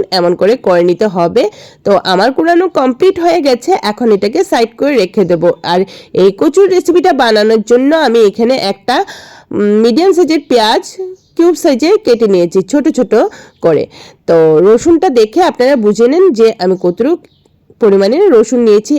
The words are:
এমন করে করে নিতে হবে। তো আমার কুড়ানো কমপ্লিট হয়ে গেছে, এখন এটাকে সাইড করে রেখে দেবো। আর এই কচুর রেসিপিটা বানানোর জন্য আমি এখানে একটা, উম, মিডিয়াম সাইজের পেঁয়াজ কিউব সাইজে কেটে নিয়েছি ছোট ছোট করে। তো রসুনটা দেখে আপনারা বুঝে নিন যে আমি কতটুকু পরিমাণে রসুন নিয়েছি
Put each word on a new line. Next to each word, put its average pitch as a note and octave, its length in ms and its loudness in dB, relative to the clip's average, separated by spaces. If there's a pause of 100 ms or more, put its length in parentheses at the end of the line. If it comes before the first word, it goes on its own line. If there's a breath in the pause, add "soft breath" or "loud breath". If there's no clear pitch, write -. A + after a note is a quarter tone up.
(120)
এমন F3+ 240 -2
করে F#3+ 220 0
করে F3+ 260 0
নিতে F3 240 -2
হবে। F3+ 360 -2 (400 loud breath)
তো G3 80 -2 (140)
আমার F#3 280 0
কুড়ানো E4+ 360 0
কমপ্লিট C#4 500 -2
হয়ে E4+ 220 0
গেছে, C4+ 300 -2 (120)
এখন G#3+ 280 -4
এটাকে G#3 320 -2
সাইড A#3+ 340 -2
করে C#4+ 180 -2
রেখে G3 300 -2
দেবো। E3+ 240 0 (140)
আর F3 160 -2 (340 loud breath)
এই F#3+ 180 2
কচুর D4 380 0
রেসিপিটা F4+ 440 0
বানানোর A3+ 520 0
জন্য B3+ 260 0 (160)
আমি A#3 120 0 (100)
এখানে A#3 260 -2 (100)
একটা, G3 300 -6 (560 loud breath)
উম, G#3 300 -2
মিডিয়াম A#3+ 320 2
সাইজের D#4 340 0
পেঁয়াজ A#3 360 0 (500)
কিউব E4+ 220 2
সাইজে D4 340 0 (140)
কেটে A#3 240 0
নিয়েছি F3+ 320 0 (120)
ছোট D4 180 -2
ছোট B3+ 240 -2 (480 loud breath)
করে। D#3 220 0 (420 loud breath)
তো E3 100 0 (300)
রসুনটা D4+ 440 2
দেখে A#3 340 0
আপনারা C4+ 320 0
বুঝে G#3+ 320 0
নিন E4 160 2 (100)
যে A3 140 2 (120)
আমি F#3 220 0
কতটুকু A#3 520 -4 (480)
পরিমাণে G3 360 2 (100)
রসুন B3 360 2
নিয়েছি G#3+ 360 2